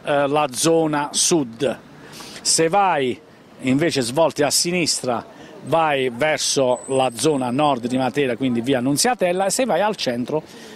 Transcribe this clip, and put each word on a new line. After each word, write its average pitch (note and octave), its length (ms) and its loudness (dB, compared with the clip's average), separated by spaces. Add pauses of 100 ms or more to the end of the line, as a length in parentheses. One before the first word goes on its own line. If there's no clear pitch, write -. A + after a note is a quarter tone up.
eh, C#3+ 240 2
la D3+ 240 2
zona D3+ 600 2
sud, B2 680 0 (640)
se - 260 2
vai D#3+ 540 2 (380)
invece C#3 420 2
svolti C#3 400 2
a C#3 80 2
sinistra C3 840 -2 (300)
vai C#3+ 500 2
verso C3+ 720 0
la C3 280 0
zona B2+ 380 0
nord C3 360 2
di B2+ 100 -2
Matera, B2+ 400 0
quindi B2 240 0
via C3 160 2
Annunziatella, F3+ 680 0
e G3 40 -2
se B3+ 160 0
vai F3+ 160 0
al G#3 160 0
centro B2+ 440 -4 (340)